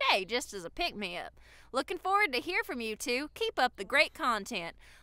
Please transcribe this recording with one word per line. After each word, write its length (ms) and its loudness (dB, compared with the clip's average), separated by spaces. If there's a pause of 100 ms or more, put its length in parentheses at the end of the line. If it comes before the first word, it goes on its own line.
(120)
day 140 4
just 280 -2
as 120 -8
a 40 -8
pick-me-up? 720 -6 (320)
Looking 260 -2
forward 360 2
to 80 0
hear 220 0
from 180 -6
you 140 -4
two. 380 -2
Keep 240 -2
up 200 2
the 80 -8
great 280 4
content. 640 -2 (280)